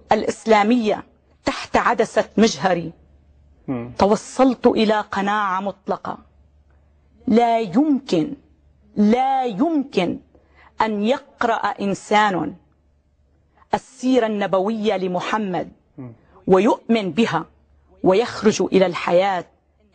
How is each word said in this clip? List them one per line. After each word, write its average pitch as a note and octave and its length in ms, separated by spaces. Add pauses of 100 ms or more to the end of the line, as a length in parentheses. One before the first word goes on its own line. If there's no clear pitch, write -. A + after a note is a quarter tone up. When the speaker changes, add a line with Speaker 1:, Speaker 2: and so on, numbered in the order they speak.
(120)
Speaker 1:
الإسلامية G#3+ 920 (400)
تحت - 320
عدسة A3 600
مجهري، F#3 560 (760)
Speaker 2:
مم. B2 300
Speaker 1:
توصلت A3 680
إلى G#3+ 340
قناعة G3 600
مطلقة. - 580 (1080)
لا A#3 340
يمكن، A3+ 720 (640)
لا B3+ 480
يمكن B3 760 (600)
أن A3 220
يقرأ A#3 640
إنسان G3+ 880 (1200)
السيرة B3 520
النبوية G3+ 680
لمحمد F#3 760 (260)
Speaker 2:
مم. B2 140 (340)
Speaker 1:
ويؤمن G3 640
بها E3 360 (560)
ويخرج G3+ 600
إلى F#3 240
الحياة F3+ 580 (500)